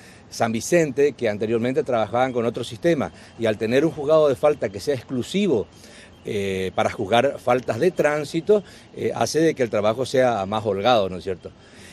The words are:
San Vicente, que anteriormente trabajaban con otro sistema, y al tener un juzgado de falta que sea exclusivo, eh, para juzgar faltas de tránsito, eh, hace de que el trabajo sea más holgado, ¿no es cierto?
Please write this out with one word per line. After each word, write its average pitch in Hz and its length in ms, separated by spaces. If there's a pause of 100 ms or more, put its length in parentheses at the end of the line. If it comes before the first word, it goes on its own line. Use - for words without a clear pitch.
(300)
San 117 220
Vicente, 143 600
que 117 160
anteriormente 113 540
trabajaban 120 500
con 117 140
otro 120 180
sistema, 120 480 (260)
y 117 80
al 107 120
tener 123 260
un 165 60
juzgado 151 380
de 135 80
falta 147 320
que 101 120
sea 143 140
exclusivo, 131 720 (580)
eh, 98 500
para 107 160
juzgar 120 480
faltas 123 420
de 180 100
tránsito, 160 720 (340)
eh, 110 180
hace 117 260
de 160 140
que 135 80
el 117 80
trabajo 110 360
sea 120 400
más 107 180
holgado, 101 460
¿no 90 80
es 82 60
cierto? 92 260 (420)